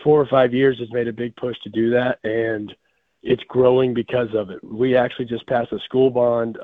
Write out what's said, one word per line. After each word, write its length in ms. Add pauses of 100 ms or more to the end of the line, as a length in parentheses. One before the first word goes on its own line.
four 180
or 60
five 280
years 240
has 140
made 160
a 40
big 220
push 300
to 60
do 200
that, 340
and 480 (500)
it's 220
growing 500
because 400
of 160
it. 120
We 340
actually 280
just 220
passed 260
a 60
school 320
bond, 540